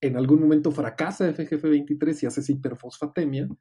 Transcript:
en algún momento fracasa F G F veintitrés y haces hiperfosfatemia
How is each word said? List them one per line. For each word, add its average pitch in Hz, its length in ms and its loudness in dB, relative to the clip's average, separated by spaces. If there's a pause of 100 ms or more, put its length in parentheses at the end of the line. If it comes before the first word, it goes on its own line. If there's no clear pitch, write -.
en 127 140 0
algún 131 240 4
momento 151 320 4
fracasa 165 560 -2
F 156 180 -4
G - 80 -4
F 151 140 -2
veintitrés 147 540 2
y 131 40 -2
haces 135 240 -4
hiperfosfatemia 135 1000 -4 (120)